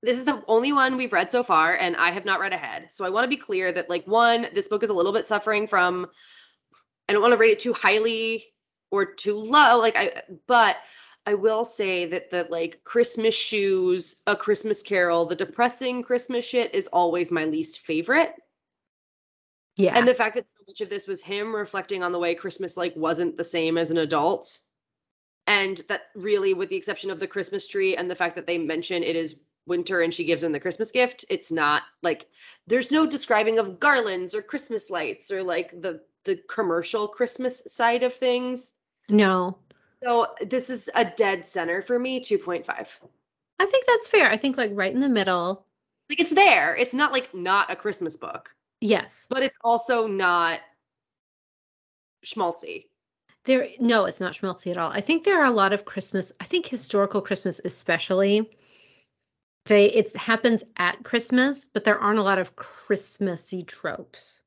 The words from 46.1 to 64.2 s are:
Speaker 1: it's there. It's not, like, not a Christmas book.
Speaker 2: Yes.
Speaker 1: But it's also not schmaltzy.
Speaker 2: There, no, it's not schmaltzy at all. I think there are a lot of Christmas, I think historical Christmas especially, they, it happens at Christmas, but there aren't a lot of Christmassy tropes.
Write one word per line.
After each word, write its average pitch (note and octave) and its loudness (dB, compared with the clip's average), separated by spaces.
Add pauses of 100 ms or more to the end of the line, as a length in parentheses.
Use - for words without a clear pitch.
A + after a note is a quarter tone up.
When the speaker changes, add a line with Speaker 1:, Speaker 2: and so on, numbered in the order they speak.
Speaker 1:
it's E4+ 2
there. C4+ 6
It's B3+ 0
not, C#4+ 2
like, C4 -4
not F#3 0
a F#3 -4
Christmas F#3 -6
book. - -14 (260)
Speaker 2:
Yes. - 0
Speaker 1:
But C4 -2
it's C4+ -2
also A#3 2
not F3 0 (1600)
schmaltzy. E3+ -8 (600)
Speaker 2:
There, C4 2 (140)
no, A#3 4
it's - -6
not F3+ -6
schmaltzy F#3 -8
at F3 -6
all. E3 -4
I - -4
think D#4+ 0
there F#4+ 4
are C#4+ 6
a B3+ 4
lot G3 4
of G3+ -2
Christmas, - -6
I - -14
think F4+ -4
historical G3+ -2
Christmas F#3+ -6
especially, G3 0 (1080)
they, G#3 8
it G#3+ 2
happens A3+ 0 (140)
at F3+ -2
Christmas, B3+ 0
but G#3+ -2
there G#3+ 4
aren't G#3 0
a - 0
lot F#3+ 2
of F#3 -6
Christmassy - -6
tropes. - -14